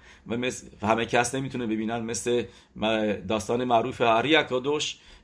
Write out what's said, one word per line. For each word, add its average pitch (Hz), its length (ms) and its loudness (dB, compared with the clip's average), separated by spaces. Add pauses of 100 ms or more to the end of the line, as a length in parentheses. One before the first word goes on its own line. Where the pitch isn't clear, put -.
(260)
و 113 100 -4
مثل، 123 300 -4 (160)
همه 113 240 2
کس 120 280 2
نمی‌تونه 131 320 -4
ببینن، 110 340 -2
مثل 117 440 -2 (320)
م-، 107 360 0
داستان 110 520 -2
معروف 123 360 2
آریا 123 420 4
کادوش 143 540 -2 (280)